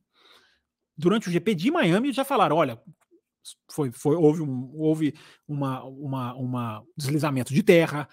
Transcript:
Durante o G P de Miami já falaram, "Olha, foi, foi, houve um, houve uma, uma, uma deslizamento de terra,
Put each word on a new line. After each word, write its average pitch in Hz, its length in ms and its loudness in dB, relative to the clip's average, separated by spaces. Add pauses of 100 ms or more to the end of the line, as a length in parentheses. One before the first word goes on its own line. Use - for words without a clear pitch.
(960)
Durante 180 340 0
o 175 40 -4
G 170 80 0
P 208 140 0
de 175 160 0
Miami 254 420 2
já 269 100 -2
falaram, 196 340 2
"Olha, 131 220 0 (920)
foi, 139 200 -4
foi, 147 240 0
houve 160 280 4
um, 131 320 -6
houve 156 400 0 (340)
uma, 135 360 -6
uma, 135 500 -8
uma 123 500 -6 (100)
deslizamento 139 600 -2
de 165 80 4
terra, 147 500 4